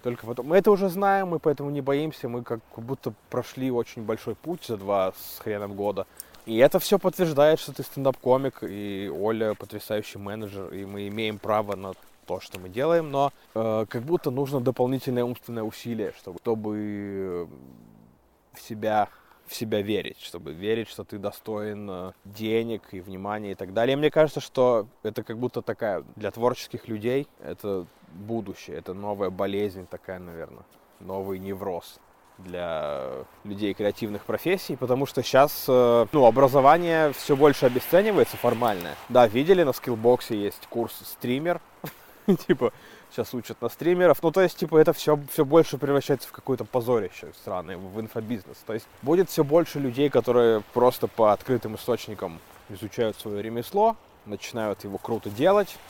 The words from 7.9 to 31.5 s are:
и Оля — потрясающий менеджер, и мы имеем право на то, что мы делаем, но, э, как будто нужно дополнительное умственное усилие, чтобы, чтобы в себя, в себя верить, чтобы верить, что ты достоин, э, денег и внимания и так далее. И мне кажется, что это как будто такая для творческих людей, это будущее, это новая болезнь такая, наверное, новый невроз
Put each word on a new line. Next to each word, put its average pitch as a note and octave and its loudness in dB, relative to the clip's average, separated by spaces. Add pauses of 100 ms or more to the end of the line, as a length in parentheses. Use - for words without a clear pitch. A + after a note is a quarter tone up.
и G2+ -6
Оля — G#2+ -2
потрясающий G#2+ -8
менеджер, G2+ -10
и G2 -10
мы G2+ -10
имеем G#2+ -4
право G#2 -2
на F#2+ -12 (340)
то, F#2 -6
что - -16
мы F#2 -14
делаем, D#3 0
но, C#3 0 (240)
э, A2 0
как A#2+ -6
будто D#3+ -2
нужно C3+ -2
дополнительное B2+ 0
умственное A#2+ -8
усилие, A2 -6
чтобы, F2 -14
чтобы G2+ -6 (1040)
в - -20
себя, G#2+ 0 (380)
в - -14
себя G#2+ -2
верить, G2+ -4
чтобы D#2 -14
верить, G#2 -4
что - -14
ты G#2 -12
достоин, G#2 -8
э, F#2 -10 (140)
денег A2 -2
и F#2+ -12
внимания G2 -8
и - -8
так F#2 -10
далее. A#2+ 2
И C#3 0
мне D3 2
кажется, D#3 2
что B2 2 (140)
это G#2+ -6
как A2+ -10
будто B2 -4
такая G2 -4 (120)
для G#2 -6
творческих A#2+ -2
людей, A#2+ -4 (120)
это F#2 -8 (280)
будущее, G2+ -10
это F2 -12
новая G2+ -4
болезнь G2 -4
такая, F2+ -12
наверное, E2 -16 (360)
новый F#2+ -8
невроз F#2+ -8 (380)